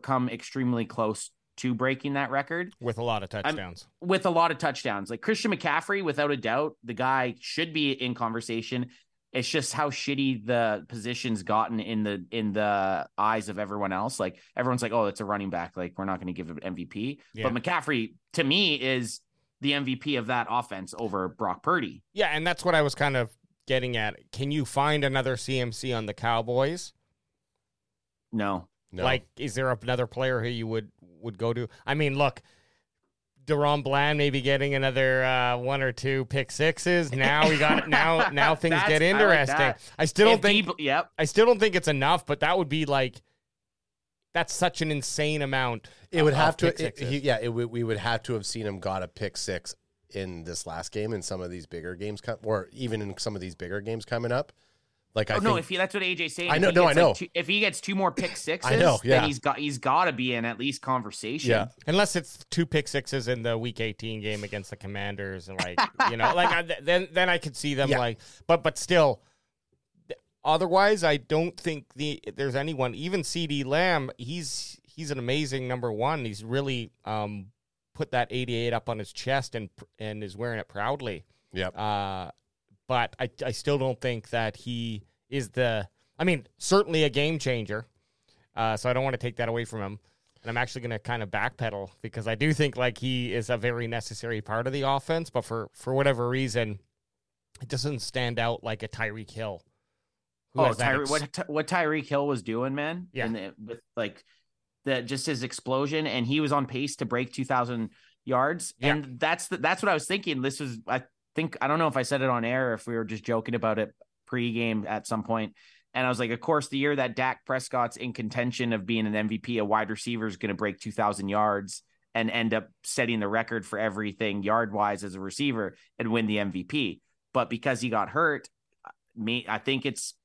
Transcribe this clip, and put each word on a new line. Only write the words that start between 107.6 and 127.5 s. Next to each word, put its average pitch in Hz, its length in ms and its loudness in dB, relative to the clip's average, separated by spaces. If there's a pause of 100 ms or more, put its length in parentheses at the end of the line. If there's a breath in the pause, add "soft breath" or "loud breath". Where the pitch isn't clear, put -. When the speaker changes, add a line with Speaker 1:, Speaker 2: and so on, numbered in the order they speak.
Speaker 1:
yards. 139 520 0
Speaker 2:
Yeah. - 160 2
Speaker 1:
And 131 260 -6
that's 160 280 0
the, 180 100 -4
that's 147 240 2
what 202 80 2
I 180 60 4
was 147 100 0
thinking. 175 380 -2
This 131 160 -2
was, 127 260 -6
I 127 160 0 (340)
think, 160 260 -2
I 135 60 2
don't 151 120 2
know 160 80 4
if 135 100 0
I 131 60 2
said 135 180 0
it 131 80 2
on 120 160 2
air, 123 280 2
if 110 140 -8
we 117 80 -2
were 113 100 -2
just 104 180 -8
joking 117 320 0
about 110 220 2
it 107 160 -2 (360)
pregame 117 600 -2
at 104 160 -4
some 110 180 -2
point. 110 300 -2 (400 soft breath)
And 127 120 0
I 127 40 2
was 120 100 0
like, 117 120 0
"Of 120 100 -4
course, 151 280 2
the 139 80 -4
year 143 180 2
that 127 200 0
Dak 127 300 -2
Prescott's 127 520 -2
in 123 160 -6
contention 120 600 -2
of 101 120 -2
being 110 200 0
an 104 100 0
M 107 140 0
V 110 80 -4
P, 120 220 -4
a 104 60 0
wide 107 240 0
receiver 110 380 -4
is 95 100 -8
gonna 104 160 -4
break 98 260 -4
two 110 120 -10
thousand 101 380 0
yards 101 540 0 (300)
and 113 180 0
end 113 220 0
up 110 160 -2 (140)
setting 117 360 0
the 104 80 0
record 110 380 -2
for - 120 -8
everything 104 640 -2
yard-wise 104 640 0
as 95 120 -10
a 95 40 -10
receiver 104 560 -4 (240 soft breath)
and 117 120 -2
win 113 160 2
the 107 120 2
M 101 120 -2
V 90 120 -4
P." 131 380 -4 (320)
But 123 160 0
because 120 320 -2